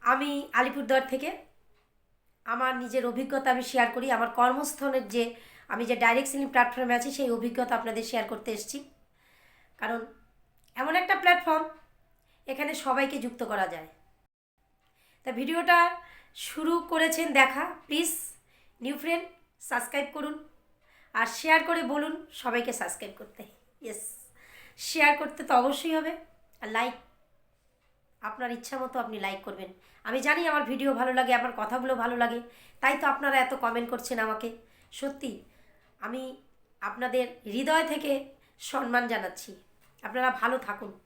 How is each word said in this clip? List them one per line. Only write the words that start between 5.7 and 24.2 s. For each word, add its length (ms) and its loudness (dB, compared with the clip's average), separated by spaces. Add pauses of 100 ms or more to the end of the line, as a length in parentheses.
যে 100 2
ডাইরেক্ট 340 4
সেলিং 180 -4
প্ল্যাটফর্মে 460 2
আছি, 160 0
সেই 200 -2
অভিজ্ঞতা 440 -2
আপনাদের 280 -4
শেয়ার 260 -4
করতে 240 -8
এসেছি। 380 -10 (880)
কারণ 280 -4 (680)
এমন 220 0
একটা 180 2
প্ল্যাটফর্ম, 500 4 (840)
এখানে 280 -4
সবাইকে 440 0
যুক্ত 240 -6
করা 240 0
যায়। 200 -10 (1400)
তা 80 -4
ভিডিওটা 640 4 (380)
শুরু 460 -2
করেছেন 520 0
দেখা, 420 4 (120)
প্লিজ 320 -2 (640)
নিউ 180 -6
ফ্রেন্ড 260 -2 (360)
সাবস্ক্রাইব 520 -4
করুন 360 -8 (640)
আর 140 2
শেয়ার 380 4
করে 180 0
বলুন 500 -2
সবাইকে 400 -2
সাবস্ক্রাইব 460 -6
করতে। 260 -20 (360)
ইয়েস, 360 -12 (600)